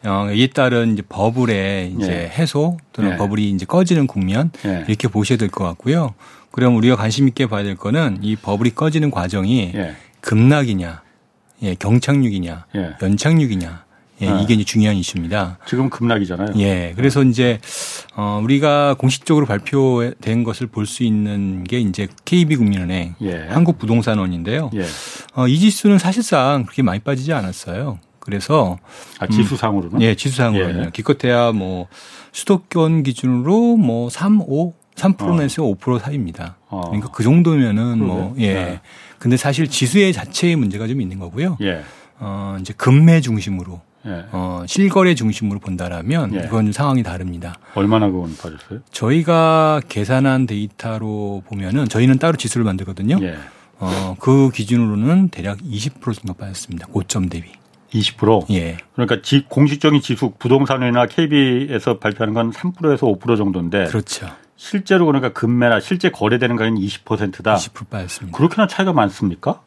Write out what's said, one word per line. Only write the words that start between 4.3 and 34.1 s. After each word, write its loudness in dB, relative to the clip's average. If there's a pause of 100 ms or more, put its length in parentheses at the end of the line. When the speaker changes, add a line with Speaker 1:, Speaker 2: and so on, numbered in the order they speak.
Speaker 2:
예. -4
Speaker 1:
이렇게 0
보셔야 0
될 0
것 -6
같고요. -2 (380)
그럼 4
우리가 4
관심 0
있게 0
봐야 -4
될 -4
거는 -2
이 -2
버블이 -2
꺼지는 0
과정이 -2
Speaker 2:
예. -6 (260)
Speaker 1:
급락이냐, 2 (600)
예, -2
경착륙이냐, 0 (100)
Speaker 2:
예. -4
Speaker 1:
연착륙이냐, 0 (360)
예, 0
Speaker 2:
예. 2
Speaker 1:
이게 4
이제 4
중요한 2
이슈입니다. -4
Speaker 2:
지금 -2
급락이잖아요. -2
Speaker 1:
예, 0
그래서 2
Speaker 2:
예. 6
Speaker 1:
이제, 2 (560)
어, -4
우리가 2
공식적으로 2
발표된 0
것을 -6
볼 -4
수 -6
있는 -2
게 -4
이제 -2 (160)
케이비 2
국민은행, 0
Speaker 2:
예. -6
Speaker 1:
한국부동산원인데요. 0
Speaker 2:
예. -2 (480)
Speaker 1:
어, 2
이 4
지수는 4
사실상 2
그렇게 -2
많이 2
빠지지 -4
않았어요. -6 (220)
그래서, 0 (420)
Speaker 2:
아, -4
Speaker 1:
음, -6
Speaker 2:
지수상으로는? 0
Speaker 1:
예, 4
지수상으로는요. 0
Speaker 2:
예. -8
Speaker 1:
기껏해야 2
뭐 -4 (460)
수도권 0
기준으로 2
뭐 0
삼, 2